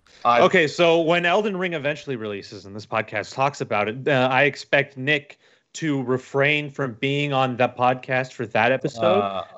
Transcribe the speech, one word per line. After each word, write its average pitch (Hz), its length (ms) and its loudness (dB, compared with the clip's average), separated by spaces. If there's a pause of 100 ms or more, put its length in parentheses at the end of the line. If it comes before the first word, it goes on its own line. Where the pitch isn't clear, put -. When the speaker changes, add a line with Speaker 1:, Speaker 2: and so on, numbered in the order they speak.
(240)
Speaker 1:
I 120 180 6
Speaker 2:
Okay, 180 240 4
so 170 340 4
when 170 240 2
Elden 196 320 0
Ring 180 160 -4
eventually 147 440 -6
releases 104 500 -10
and 98 100 -14
this 107 100 -12
podcast 110 480 -6
talks 139 260 -2
about 107 280 -2
it, 127 180 -6
uh, 127 240 4
I 131 140 2
expect 139 520 -2
Nick 139 420 -2 (340)
to 143 300 -4
refrain 139 680 0
from 135 240 -6
being 139 380 -2
on 131 240 0
the 123 120 2
podcast 127 640 -2
for 127 140 -8
that 110 260 2
episode, 110 480 0
Speaker 1:
Uh, 98 240 -4 (140)